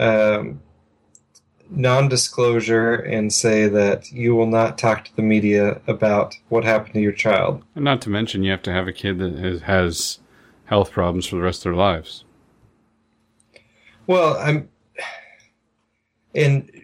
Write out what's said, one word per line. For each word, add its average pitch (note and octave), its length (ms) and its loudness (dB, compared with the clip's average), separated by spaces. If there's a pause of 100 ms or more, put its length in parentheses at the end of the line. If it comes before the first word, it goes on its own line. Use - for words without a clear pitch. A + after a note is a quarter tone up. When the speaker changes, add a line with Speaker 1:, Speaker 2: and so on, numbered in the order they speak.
Speaker 1:
um, G#2+ 600 0 (1080)
non-disclosure A#2+ 1200 0
and G#2+ 380 -4
say G#2+ 360 2
that G2+ 420 0
you A#2+ 240 0
will A2+ 120 2
not A2+ 320 0
talk A2 260 0
to - 120 -20
the A2 60 -2
media G#2 640 2
about G#2 480 0 (140)
what A#2 160 0
happened A2 300 0
to A2 60 0
your G#2 120 2
child. F#2+ 500 0 (120)
Speaker 2:
And D3 100 -6
not C#3 180 0
to G#2+ 80 -6
mention, G2+ 340 -2
you G2 60 0
have F#2+ 120 -4
to F#2 100 -6
have F#2 160 -2
a F#2 40 -8
kid F#2+ 260 -6
that F2+ 180 -4
has, F2+ 260 -6
has F2+ 560 -2 (480)
health G2+ 240 2
problems F2+ 360 -2
for G2 100 -6
the F2 60 -2
rest F2+ 180 -2
of - 40 -10
their F2+ 100 -2
lives. F2 500 -2 (1800)
Speaker 1:
Well, F3 300 2
I'm, D3+ 320 -2 (1700)
and C#3 360 2 (140)